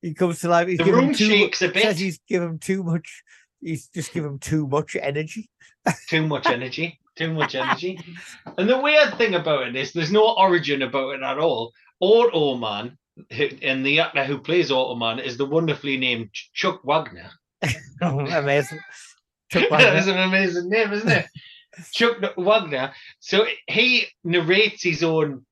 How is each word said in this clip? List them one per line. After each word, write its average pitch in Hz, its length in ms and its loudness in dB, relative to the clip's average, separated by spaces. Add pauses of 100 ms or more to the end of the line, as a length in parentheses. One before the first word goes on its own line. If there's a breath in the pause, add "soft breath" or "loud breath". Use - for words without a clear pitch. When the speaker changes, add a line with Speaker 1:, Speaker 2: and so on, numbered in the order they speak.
Speaker 1:
He 170 100 -6
comes 170 280 -2
to 170 80 -2
life. 175 180 4
He's 180 100 -2
Speaker 2:
The 160 60 2
Speaker 1:
given 226 220 6
Speaker 2:
room - 100 2
Speaker 1:
too 214 120 2
Speaker 2:
shakes 196 360 2
a 180 60 2
Speaker 1:
mu-, 180 40 -10
says 208 240 2
Speaker 2:
bit. 180 80 -4
Speaker 1:
he's 180 140 -6 (100)
given 170 300 -2
too 190 240 -2
much. 165 400 -6 (380 soft breath)
He's 165 260 -8
just - 260 -10
given 147 240 -6
too 156 300 -2
much 143 280 -2
energy. 156 540 -6 (340 soft breath)
<laughs> - 240 -4
Speaker 2:
Too 160 200 0
much 147 180 -2
energy. 131 540 -4 (160)
Too 160 180 -4
much 151 220 -4
energy. 160 440 -4 (580 loud breath)
And 190 120 0
the 262 100 4
weird 294 380 4
thing 220 160 0
about 151 340 0
it 120 80 -8
is 135 160 -6
there's 165 200 -4
no 214 260 4
origin 165 460 2
about 135 320 -4
it 135 80 -10
at 131 160 -4
all. 131 340 0 (280 soft breath)
Automan, 139 960 2 (380)
who, 139 160 0 (140)
and 131 220 -2
the 143 140 2
actor 143 240 0
who 135 140 -4
plays 156 340 0
Automan 123 500 -2
is 123 160 -8
the 139 80 0
wonderfully 143 520 -2
named 120 340 -4
Ch-, - 220 -16
Chuck - 300 -4
Wagner. 151 460 -4 (320)
<laughs> - 400 -6
Speaker 1:
Amazing. 143 800 -2 (680 loud breath)
Chuck 370 220 2
Speaker 2:
That 156 260 6
is 190 80 2
Speaker 1:
Wagner. 190 160 0
Speaker 2:
an 190 80 0
amazing 180 400 0
name, 208 240 0
isn't 208 180 -2
it? 143 140 2 (340 loud breath)
Speaker 1:
<laughs> - 340 -20
Speaker 2:
Chuck 233 240 2 (200)
Wagner. 170 560 0 (260 loud breath)
So - 260 2 (220)
he 240 380 2 (180)
narrates 180 600 2
his 165 200 0
own 156 480 0